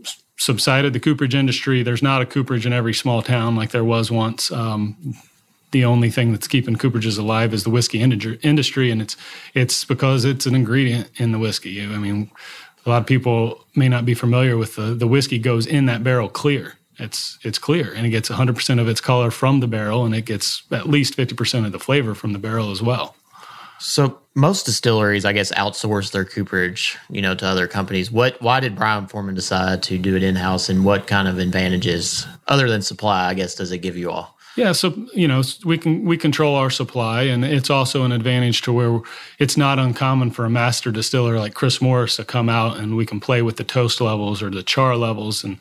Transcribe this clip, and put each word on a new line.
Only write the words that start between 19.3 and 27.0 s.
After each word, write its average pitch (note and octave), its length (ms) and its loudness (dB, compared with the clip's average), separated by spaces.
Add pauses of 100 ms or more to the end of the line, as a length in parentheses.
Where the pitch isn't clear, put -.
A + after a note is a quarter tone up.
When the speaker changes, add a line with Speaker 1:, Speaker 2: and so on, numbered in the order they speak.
Speaker 1:
from C3+ 260 2
the B2+ 80 0
barrel, A2 380 0
and A2 100 0
it A2+ 120 -2
gets - 440 -4
at - 180 -4
least C#3+ 280 2
fifty B2 180 -2
percent A2+ 320 0
of G2 60 -4
the F#2+ 80 -8
flavor C3 340 0
from G#2 180 -6
the G#2 60 -6
barrel A2 320 -4
as G2 100 -6
well. A#2 360 -2 (640)
Speaker 2:
So - 400 0 (160)
most E3 300 2
distilleries, G#2+ 580 2
I G2+ 80 2
guess, G2+ 220 0
outsource G2+ 580 -2
their F#2+ 120 -2
cooperage, F#2 720 -4 (140)